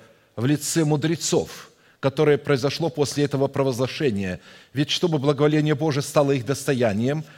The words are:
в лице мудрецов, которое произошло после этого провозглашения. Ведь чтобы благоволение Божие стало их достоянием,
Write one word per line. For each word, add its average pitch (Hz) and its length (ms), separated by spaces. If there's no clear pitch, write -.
в 110 100
лице 147 400
мудрецов, 151 840
которое 147 360
произошло 143 540
после 147 360
этого 139 200
провозглашения. 123 960
Ведь 147 180
чтобы 165 280
благоволение 151 580
Божие 143 260
стало 143 300
их 127 120
достоянием, 123 800